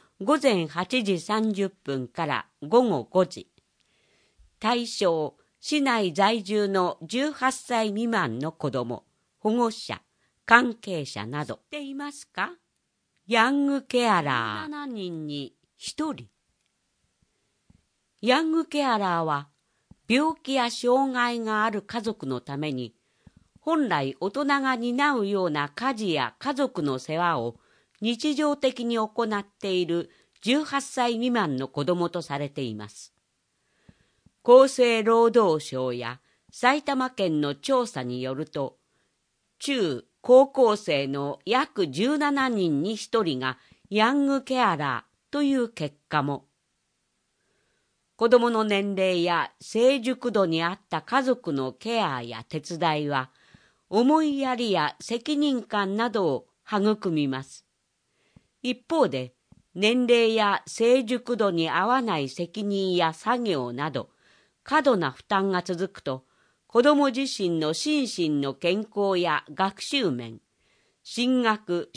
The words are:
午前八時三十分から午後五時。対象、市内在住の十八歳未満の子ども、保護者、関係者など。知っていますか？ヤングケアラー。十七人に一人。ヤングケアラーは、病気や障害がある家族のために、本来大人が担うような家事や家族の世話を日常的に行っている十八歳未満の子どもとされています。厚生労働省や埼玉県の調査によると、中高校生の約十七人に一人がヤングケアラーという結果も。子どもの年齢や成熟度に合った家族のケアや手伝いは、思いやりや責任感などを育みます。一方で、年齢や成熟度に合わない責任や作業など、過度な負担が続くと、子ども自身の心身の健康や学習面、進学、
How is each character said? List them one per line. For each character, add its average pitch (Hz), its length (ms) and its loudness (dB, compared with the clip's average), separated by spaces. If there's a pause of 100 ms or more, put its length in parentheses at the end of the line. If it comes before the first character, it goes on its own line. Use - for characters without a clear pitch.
(220)
午 277 180 2
前 202 260 2
八 185 360 -4
時 196 160 0
三 214 360 -2
十 190 160 -2
分 135 360 -8
か 165 200 -6
ら 127 200 -4 (160)
午 196 200 4
後 165 220 0
五 185 200 2
時。 - 240 -12 (1120)
対 240 260 -2
象、 165 500 -2 (260)
市 302 200 0
内 226 320 0
在 202 300 2
住 208 260 -2
の 185 320 0
十 254 320 -4
八 262 200 -2
歳 226 360 -2
未 214 180 -4
満 170 320 -2
の 151 140 -6
子 - 180 -6
ど 123 140 -2
も、 117 220 -10 (320)
保 214 140 -2
護 233 180 0
者、 - 320 -10 (420)
関 240 300 4
係 160 320 -8
者 104 180 -8
な 143 220 -6
ど。 - 80 -8
知 - 40 -16
っ - 20 -20 (100)
て 294 120 -10
い 277 120 -12
ま 285 180 -10
す - 160 -20
か？ 202 220 -6 (760)
ヤ 226 220 2
ン 277 180 2
グ 277 140 0
ケ 240 300 0
ア 180 100 4
ラ 113 440 -2
ー。 - 20 -12
十 294 40 -12
七 294 160 -12
人 180 400 -8
に 143 280 -10 (240)
一 302 340 -6
人。 123 160 -16 (1900)
ヤ 254 220 2
ン 320 100 0
グ 320 140 0
ケ 294 180 -2
ア 240 140 2
ラ 180 240 0
ー - 20 -2
は、 143 240 -2 (580)
病 302 360 2
気 269 120 -6
や 240 160 0
障 254 400 2
害 240 300 -2
が 214 240 0
あ 226 60 0
る 202 100 -4
家 226 220 -8
族 208 240 -6
の 127 160 -4
た 139 160 -10
め 151 140 -4
に、 123 220 -8 (640)
本 302 280 0
来 139 320 -2
大 190 100 -4
人 285 140 -4
が 269 320 0
担 247 380 0
う 214 120 -2
よ 196 180 0
う 170 60 0
な 147 200 -2
家 254 240 -4
事 214 180 -2
や 127 260 -2
家 277 140 -4
族 247 300 -2
の 139 160 0
世 156 180 -6
話 170 220 0
を 117 200 -6 (440)
日 240 320 -2
常 294 220 0
的 262 300 -2
に 233 100 -2
行 220 160 -2 (260)
っ 202 60 -8
て 196 300 -6
い 180 100 0
る 165 260 -4 (300)
十 277 240 0
八 277 160 -4
歳 240 320 -2
未 240 180 -2
満 180 260 0
の 135 120 -4
子 143 160 -6
ど 175 100 2
も 175 140 0
と 170 140 -6
さ 143 160 -8
れ 143 100 -6
て 143 140 -8
い 113 120 -6
ま 104 140 -12
す。 - 240 -20 (1300)
厚 262 260 10
生 240 340 2
労 226 280 4
働 185 340 4
省 131 280 -4
や 120 260 -8 (320)
埼 277 320 0
玉 262 280 -2
県 165 320 -2
の 143 120 -2
調 247 300 0
査 139 180 -8
に 123 200 -6
よ 131 120 -6
る 151 120 -8
と、 139 320 -8 (800)
中 190 480 -2 (160)
高 254 260 8
校 233 280 4
生 143 300 -2
の 139 380 -4
約 214 440 0
十 214 280 0
七 277 320 0
人 175 340 0
に 208 140 -4
一 226 260 -2
人 147 160 -2
が 127 200 -4 (320)
ヤ 214 220 2
ン 285 140 2
グ 277 160 0
ケ 254 200 0
ア 180 160 2
ラ 135 280 -4
ー - 240 -20
と 294 120 -2
い 277 140 2
う 240 120 0
結 156 260 -8 (140)
果 151 140 0
も。 139 240 -4 (1700)
子 226 140 2
ど 247 80 10
も 233 100 2
の 226 160 2
年 202 300 0
齢 185 280 2
や 170 380 0
成 247 400 2
熟 247 320 -4
度 196 140 2
に 165 160 0
合 170 100 0
っ 202 160 -12
た 160 140 -4
家 262 200 0
族 247 300 -2
の 131 220 -4
ケ 226 280 -2
ア 135 200 -2
や 117 260 -12
手 156 120 -8
伝 156 420 -2
い 147 80 -4
は、 131 200 -2 (600)
思 262 320 4
い 285 160 -2
や 262 160 -2
り 233 160 -2
や 160 300 0
責 240 360 -4
任 277 280 0
感 202 320 -4
な 233 120 0
ど 202 200 0
を 131 180 -4 (200)
育 208 440 0
み 147 180 0
ま 131 140 -4
す。 - 240 -20 (960)
一 247 260 -6
方 302 200 4
で、 127 260 -6 (400)
年 233 320 2
齢 233 280 4
や 202 320 2
成 247 360 4
熟 233 340 -2
度 202 140 2
に 165 200 0
合 175 160 0
わ 254 160 2
な 202 160 0
い 139 100 -2
責 170 340 -8
任 196 320 0
や 165 200 2
作 240 280 -2
業 139 300 -2
な 143 180 -6
ど、 127 200 -6 (520)
過 294 200 0
度 254 160 4
な 147 120 -2
負 - 140 -14
担 196 260 0
が 180 120 0
続 180 320 -6
く - 60 -20
と、 131 260 -8 (400)
子 240 160 4
ど 294 120 6
も 285 120 4
自 262 160 -2
身 180 360 -2
の 156 140 0
心 302 300 -2
身 180 280 -2 (100)
の 139 140 -2
健 196 340 -2
康 196 300 0
や 170 340 -2
学 190 280 -4
習 240 320 -2
面、 117 280 -10 (600)
進 247 400 0
学、 208 540 -2